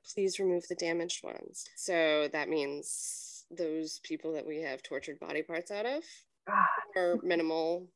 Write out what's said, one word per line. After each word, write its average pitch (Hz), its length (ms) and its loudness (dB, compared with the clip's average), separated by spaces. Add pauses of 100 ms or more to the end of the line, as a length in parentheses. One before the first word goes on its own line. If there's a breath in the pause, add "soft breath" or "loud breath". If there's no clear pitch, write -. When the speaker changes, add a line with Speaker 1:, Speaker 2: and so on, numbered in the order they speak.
(140)
Speaker 1:
please 196 240 0
remove 180 300 2
the 180 60 -2
damaged 170 500 -2
ones. - 400 -10 (120)
So 156 580 6
that 147 160 0
means - 1000 -4
those 160 500 -2
people 160 340 -4
that 151 120 -4
we 151 140 -4
have 135 220 -4
tortured 143 360 -6
body 156 240 -2
parts 170 280 -4
out 208 160 -2
of 277 160 -2 (440)
Speaker 2:
God. 214 200 4 (280)
Speaker 1:
are 175 280 4
minimal 165 720 2